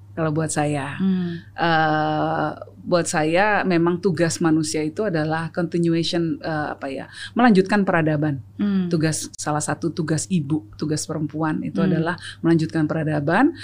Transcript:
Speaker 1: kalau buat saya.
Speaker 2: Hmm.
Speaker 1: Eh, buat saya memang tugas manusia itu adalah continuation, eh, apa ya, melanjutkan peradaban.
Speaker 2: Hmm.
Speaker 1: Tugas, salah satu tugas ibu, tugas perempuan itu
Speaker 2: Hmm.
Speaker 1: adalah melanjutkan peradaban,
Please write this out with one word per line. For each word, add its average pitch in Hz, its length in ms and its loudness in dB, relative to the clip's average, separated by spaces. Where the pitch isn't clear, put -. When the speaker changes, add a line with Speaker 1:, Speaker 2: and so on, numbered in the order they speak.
Speaker 1:
kalau 160 180 -2
buat 156 180 0
saya. 147 480 -2
Speaker 2:
Hmm. 180 480 -2
Speaker 1:
Eh, 156 960 0
buat 170 240 0
saya 175 580 2
memang 175 340 2
tugas 170 420 0
manusia 160 420 2
itu 151 220 -4
adalah 160 480 -2
continuation, 170 880 0
eh, 151 320 -4
apa - 160 -10
ya, 131 180 -8
melanjutkan 208 500 4
peradaban. 156 580 0
Speaker 2:
Hmm. 190 320 0
Speaker 1:
Tugas, 160 460 -2
salah 151 260 -2
satu 156 300 -4
tugas 156 360 -2
ibu, 156 380 -2
tugas 151 300 -4
perempuan 156 560 -4
itu - 180 -6
Speaker 2:
Hmm. 190 120 2
Speaker 1:
adalah 175 240 0
melanjutkan 165 440 2
peradaban, 156 680 2